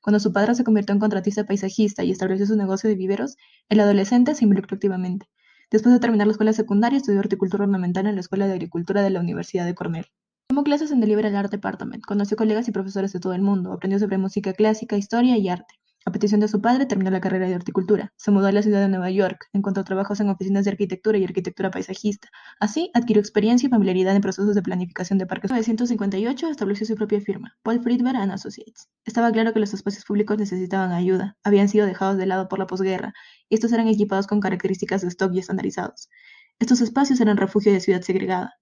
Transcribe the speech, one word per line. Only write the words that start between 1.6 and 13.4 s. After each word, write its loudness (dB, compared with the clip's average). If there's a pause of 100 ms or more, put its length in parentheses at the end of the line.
y 0
estableció -2
su 0
negocio 0
de 2
viveros, -4 (320)
el 4
adolescente 4
se 0
involucró 2
activamente. -4 (400)
Después 4
de 8
terminar 2
la 4
escuela 2
secundaria, 2
estudió 2
horticultura -2
ornamental 0
en -2
la -6
Escuela -2
de 0
Agricultura -2
de 2
la -2
Universidad -4
de -4
Cornell. -8 (420)
Tomó 0
clases 0
en 2
The 2
Liberal 2
Art -2
Department, -8
conoció -2
colegas 0
y -6
profesores -4
de -8
todo -4
el -2